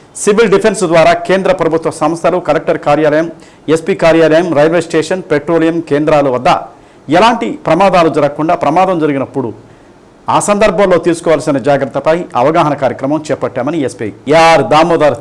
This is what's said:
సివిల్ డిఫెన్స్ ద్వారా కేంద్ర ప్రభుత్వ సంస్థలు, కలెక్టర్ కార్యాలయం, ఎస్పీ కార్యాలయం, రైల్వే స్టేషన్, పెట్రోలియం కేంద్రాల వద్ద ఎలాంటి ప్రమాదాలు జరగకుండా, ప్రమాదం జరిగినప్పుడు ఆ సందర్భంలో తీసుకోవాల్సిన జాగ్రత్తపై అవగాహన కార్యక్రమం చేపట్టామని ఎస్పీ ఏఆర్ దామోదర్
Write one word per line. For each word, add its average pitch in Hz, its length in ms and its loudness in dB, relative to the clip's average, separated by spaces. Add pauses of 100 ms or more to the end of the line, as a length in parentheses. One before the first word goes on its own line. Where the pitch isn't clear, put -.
(220)
సివిల్ 208 320 2
డిఫెన్స్ 196 380 0
ద్వారా 165 200 6 (160)
కేంద్ర 185 320 0
ప్రభుత్వ 160 400 -2
సంస్థలు, 165 480 0
కలెక్టర్ 160 380 0
కార్యాలయం, 151 420 0 (460)
ఎస్పీ 165 300 -2
కార్యాలయం, 165 440 4 (100)
రైల్వే 165 280 2
స్టేషన్, 165 460 -4
పెట్రోలియం 165 460 0 (120)
కేంద్రాల 147 360 0 (100)
వద్ద 127 120 -2 (720)
ఎలాంటి 226 320 0 (180)
ప్రమాదాలు 170 480 2
జరగకుండా, 156 480 -2
ప్రమాదం 180 400 0
జరిగినప్పుడు 135 480 -4 (760)
ఆ 139 100 2 (100)
సందర్భంలో 196 600 2
తీసుకోవాల్సిన 156 500 0 (100)
జాగ్రత్తపై 139 480 0 (260)
అవగాహన 151 320 2 (100)
కార్యక్రమం 135 440 -2
చేపట్టామని 131 520 -4 (100)
ఎస్పీ 110 200 -10 (280)
ఏఆర్ 165 360 4
దామోదర్ 151 460 2